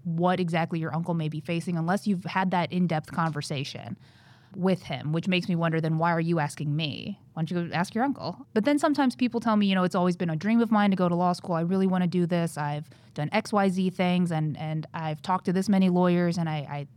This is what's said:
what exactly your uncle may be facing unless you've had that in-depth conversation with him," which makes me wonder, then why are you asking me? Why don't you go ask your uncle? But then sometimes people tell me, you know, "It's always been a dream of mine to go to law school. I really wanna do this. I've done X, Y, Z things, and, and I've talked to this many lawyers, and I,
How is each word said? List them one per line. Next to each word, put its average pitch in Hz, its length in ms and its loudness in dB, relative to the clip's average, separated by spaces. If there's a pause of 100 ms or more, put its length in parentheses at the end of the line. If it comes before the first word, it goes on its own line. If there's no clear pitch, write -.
what 175 360 2
exactly 165 400 0
your 160 160 -4
uncle 170 180 -2
may 160 160 -2
be 151 100 -6
facing 170 380 -4
unless 175 300 0
you've 185 160 0
had 185 260 -2
that 175 240 0
in-depth 170 380 0
conversation 143 840 -4 (600)
with 185 260 0
him," 139 300 -6
which 165 160 -2
makes 180 200 0
me 180 80 0
wonder, 165 240 0
then 160 200 0
why 170 120 2
are 165 80 0
you 165 200 0
asking 147 360 -4
me? 151 440 -6 (140)
Why 160 100 -4
don't 160 80 -4
you 175 180 -4
go - 60 -6
ask 170 180 -2
your 226 100 0
uncle? 254 520 -4
But 214 100 2
then 294 140 4
sometimes 285 360 2
people 233 240 0
tell 226 160 2
me, 208 120 4
you 190 80 4
know, 185 80 4
"It's 180 100 0
always 180 240 2
been 170 140 -2
a 156 40 -2
dream 214 260 2
of 226 100 2
mine 208 180 4
to 190 80 2
go 180 100 4
to 175 80 2
law 180 180 2
school. 180 200 -6
I 165 80 0
really 190 260 2
wanna 180 200 2
do 175 180 2
this. 170 320 0
I've 147 320 -6 (240)
done 147 180 -4
X, 214 220 -2
Y, 196 160 4
Z 185 220 0
things, 180 400 2
and, 156 260 -2
and 156 360 -6
I've 156 280 -6
talked 185 240 -2
to 180 80 0
this 190 160 0
many 190 200 6
lawyers, 175 480 2
and 170 120 0
I, 143 480 -6